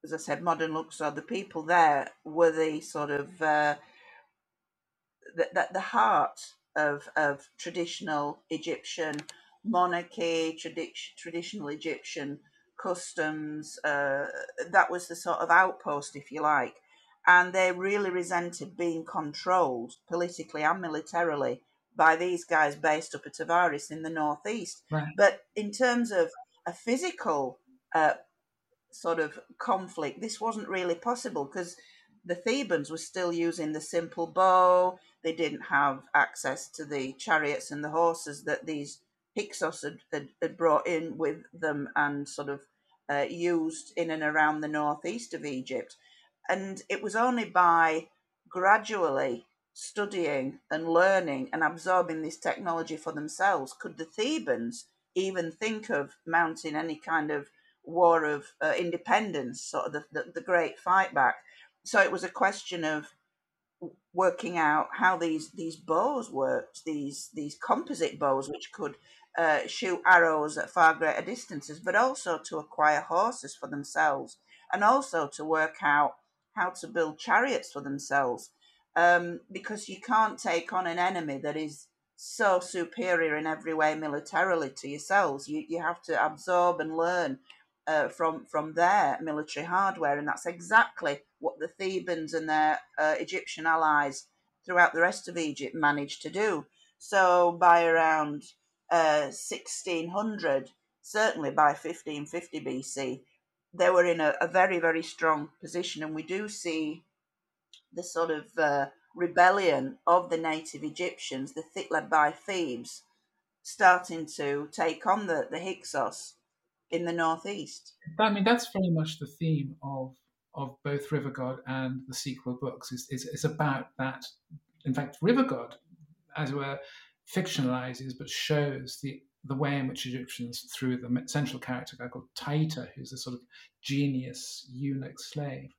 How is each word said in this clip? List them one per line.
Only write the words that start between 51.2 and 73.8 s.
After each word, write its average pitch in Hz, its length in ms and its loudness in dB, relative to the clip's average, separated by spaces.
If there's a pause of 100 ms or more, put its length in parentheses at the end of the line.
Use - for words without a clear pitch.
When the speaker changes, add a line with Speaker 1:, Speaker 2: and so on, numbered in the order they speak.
Speaker 1:
and 160 100 0
absorbing 165 600 0
this 151 140 -8
technology 165 600 -4
for 156 160 -8
themselves 151 600 0
could 165 240 -14
the 156 80 -8
Thebans 151 840 -4 (280)
even 180 380 -2
think 220 360 -6
of 143 280 -4 (100)
mounting 165 480 0
any 156 220 -4
kind 156 340 -2
of 143 180 -4 (360)
war 170 400 6
of, 151 360 -4
uh, 156 160 2
independence, 170 840 -2
sort - 240 -6
of 147 60 -8
the, 151 180 -8
the, - 240 -8
the 165 60 -6
great 170 400 0
fight 185 340 2
back. 135 220 4 (480)
So 214 160 2
it 180 100 6
was 180 140 -4
a 180 40 -6
question 185 560 -2
of 151 300 -4 (640)
w-, - 160 -14 (160)
working 180 460 0
out 151 360 2
how 185 220 4
these, 160 360 -2
these 165 240 -8
bows 226 520 0
worked, 131 560 -2
these, 143 480 -6
these 147 240 -8
composite 190 640 -2
bows 135 320 0
which - 220 -12
could, - 240 -8 (420)
uh, 156 300 4
shoot - 360 -4
arrows 156 540 6
at - 120 -4
far 165 240 8
greater 160 280 0
distances, 160 560 -10
but 180 160 -4
also 220 440 2
to 160 200 -8
acquire 151 420 4
horses 190 540 -2
for 135 140 -12
themselves 143 680 -2 (340)